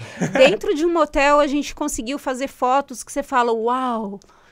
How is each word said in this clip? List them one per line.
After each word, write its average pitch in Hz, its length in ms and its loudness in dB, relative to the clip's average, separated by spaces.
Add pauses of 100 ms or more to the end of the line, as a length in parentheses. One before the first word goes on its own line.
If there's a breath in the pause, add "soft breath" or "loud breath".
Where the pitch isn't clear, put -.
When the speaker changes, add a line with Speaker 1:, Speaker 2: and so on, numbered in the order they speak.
(180 loud breath)
Speaker 1:
<laughs> 180 160 -2
Speaker 2:
Dentro 359 400 4
de 302 120 0
um 339 80 2
motel, 294 460 4
a 294 80 4
gente 277 280 -4
conseguiu 285 420 -6
fazer 262 300 -6
fotos 262 560 -2
que - 80 -18
você 277 120 -4
fala, 240 280 0
"Uau!" 226 680 -2 (320 soft breath)